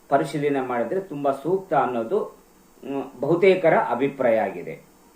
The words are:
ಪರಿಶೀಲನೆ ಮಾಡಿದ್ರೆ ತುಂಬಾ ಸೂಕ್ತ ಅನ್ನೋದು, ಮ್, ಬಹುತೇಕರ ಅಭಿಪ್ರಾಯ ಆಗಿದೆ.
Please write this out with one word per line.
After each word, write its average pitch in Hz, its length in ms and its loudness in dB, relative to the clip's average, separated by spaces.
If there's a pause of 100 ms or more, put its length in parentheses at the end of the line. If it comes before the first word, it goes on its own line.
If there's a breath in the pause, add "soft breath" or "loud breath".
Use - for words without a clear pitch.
ಪರಿಶೀಲನೆ 143 520 0
ಮಾಡಿದ್ರೆ 123 380 -2
ತುಂಬಾ 143 320 -4
ಸೂಕ್ತ 175 420 -4
ಅನ್ನೋದು, 127 640 -2 (480)
ಮ್, 135 180 -6 (160)
ಬಹುತೇಕರ 170 580 4
ಅಭಿಪ್ರಾಯ 123 640 0
ಆಗಿದೆ. 87 400 -6 (360)